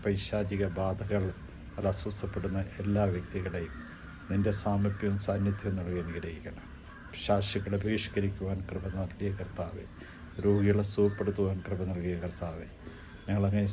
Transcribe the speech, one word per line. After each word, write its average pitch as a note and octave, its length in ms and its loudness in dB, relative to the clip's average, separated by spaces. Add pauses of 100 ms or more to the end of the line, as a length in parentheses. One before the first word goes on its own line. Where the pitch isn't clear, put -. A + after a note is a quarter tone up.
പൈശാചിക G2+ 600 2 (140)
ബാധകൾ F#2+ 460 2 (680)
അസ്വസ്ഥപ്പെടുന്ന G2 720 -2 (220)
എല്ലാ G2+ 300 4
വ്യക്തികളെയും F2 640 -4 (560)
നിൻ്റെ G2+ 220 4 (100)
സാമീപ്യവും G2+ 640 2
സാന്നിധ്യവും G2 540 2
നൽകി F2+ 240 -2
അനുഗ്രഹിക്കണം. E2 600 -8 (480)
പിശാചുക്കളെ G2 720 2
ബഹിഷ്കരിക്കുവാൻ G2 760 0 (120)
കൃപ F#2+ 140 -4 (120)
നൽകിയ F#2+ 340 -2 (120)
കർത്താവേ, F2+ 440 -6 (600)
രോഗികളെ G2+ 480 6
സുഖപ്പെടുത്തുവാൻ G2+ 760 4
കൃപ F#2+ 120 -2 (120)
നൽകിയ F2 240 0 (100)
കർത്താവേ, E2 420 -6 (600)
ഞങ്ങളങ്ങേ G2+ 440 4